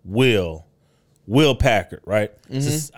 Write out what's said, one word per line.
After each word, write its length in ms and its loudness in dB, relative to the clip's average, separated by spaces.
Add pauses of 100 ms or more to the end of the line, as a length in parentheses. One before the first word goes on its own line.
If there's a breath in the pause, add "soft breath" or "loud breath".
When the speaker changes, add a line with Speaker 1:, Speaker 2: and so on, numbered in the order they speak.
Speaker 1:
Will, 600 0 (600)
Will 280 2
Packard, 500 0
right? 260 -2 (180)
This 180 -6
Speaker 2:
Mm-hmm. 80 -2
Speaker 1:
is 240 -8